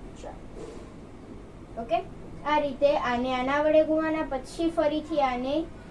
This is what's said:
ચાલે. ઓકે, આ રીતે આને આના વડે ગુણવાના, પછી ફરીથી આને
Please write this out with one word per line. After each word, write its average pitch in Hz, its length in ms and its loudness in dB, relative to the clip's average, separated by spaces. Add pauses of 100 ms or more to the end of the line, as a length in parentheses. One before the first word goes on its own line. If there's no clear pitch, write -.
(240)
ચાલે. - 1600 -12
ઓકે, 330 220 0 (420)
આ 294 140 4
રીતે 285 380 4
આને 247 380 0
આના 269 260 2
વડે 311 220 8
ગુણવાના, 311 460 2
પછી 330 400 -2
ફરીથી 302 520 2
આને 269 440 0 (240)